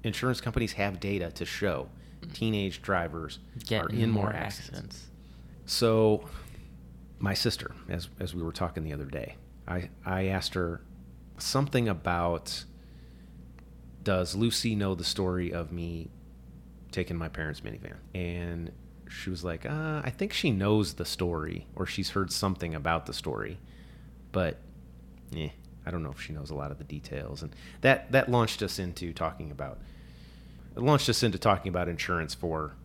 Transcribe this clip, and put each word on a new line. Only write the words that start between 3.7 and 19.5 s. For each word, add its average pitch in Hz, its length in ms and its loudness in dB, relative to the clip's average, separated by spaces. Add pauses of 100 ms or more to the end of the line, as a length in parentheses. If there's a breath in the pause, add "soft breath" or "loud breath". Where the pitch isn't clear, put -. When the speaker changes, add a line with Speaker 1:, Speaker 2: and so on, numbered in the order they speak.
Speaker 1:
are 82 40 0
Speaker 2:
in 107 120 2
Speaker 1:
in 113 100 6
more 104 140 4
Speaker 2:
more 104 100 2
Speaker 1:
accidents. - 360 -4
Speaker 2:
accidents. - 340 -10 (640 loud breath)
Speaker 1:
So 110 580 8 (920 loud breath)
my 98 160 2
sister, - 400 0 (140)
as, 85 200 -2 (100)
as 85 160 -4
we 87 80 -2
were 82 100 -2
talking 82 320 -2
the 78 80 -4
other 71 120 -4
day, 67 320 -6 (300)
I, 87 240 -2 (140)
I 95 240 2
asked 92 260 0
her 85 260 2 (580)
something 135 500 4
about, 87 760 2 (1400 loud breath)
"Does 92 320 4
Lucy 113 400 4
know 98 200 4
the 87 100 -2
story 90 480 2
of 85 200 -2
me 85 360 -4 (840)
taking 87 260 0
my 82 120 0
parents' 78 320 -2
minivan?" - 360 -8 (180)
And 87 580 -2 (360)
she - 220 -8
was 87 140 -4
like, 85 220 -4